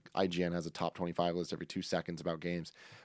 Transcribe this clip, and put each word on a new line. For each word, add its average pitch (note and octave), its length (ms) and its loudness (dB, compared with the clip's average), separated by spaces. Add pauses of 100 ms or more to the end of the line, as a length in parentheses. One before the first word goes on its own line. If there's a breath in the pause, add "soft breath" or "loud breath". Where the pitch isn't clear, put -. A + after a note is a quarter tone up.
(160)
I F#2+ 100 6
G F2+ 180 2
N F2 100 2
has E2+ 120 0
a E2 60 -6
top E2+ 240 -2
twenty-five F2 400 2
list E2+ 180 -2
every D#2+ 140 -4
two - 160 -4
seconds E2+ 380 -2
about E2 180 0
games. E2+ 320 -2 (340 soft breath)